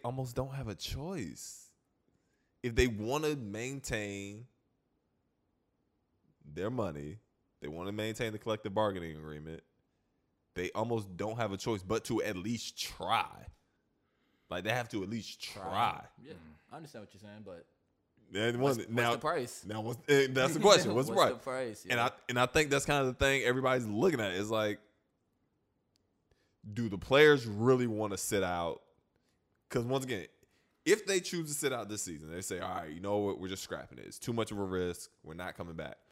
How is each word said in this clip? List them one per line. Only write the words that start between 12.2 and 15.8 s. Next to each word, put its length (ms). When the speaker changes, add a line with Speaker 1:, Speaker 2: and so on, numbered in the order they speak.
Speaker 1:
at 140
least 400
try. 500
Like, 140
they 80
have 180
to 140
at 60
least 320
try. 600